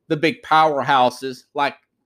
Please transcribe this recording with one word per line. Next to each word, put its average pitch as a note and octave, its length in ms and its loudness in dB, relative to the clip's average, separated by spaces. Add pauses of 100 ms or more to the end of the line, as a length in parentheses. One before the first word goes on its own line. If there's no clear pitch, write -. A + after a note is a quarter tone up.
the D#3+ 100 -2
big D3+ 260 -2
powerhouses C3+ 1000 0 (100)
like C#3+ 200 -4 (320)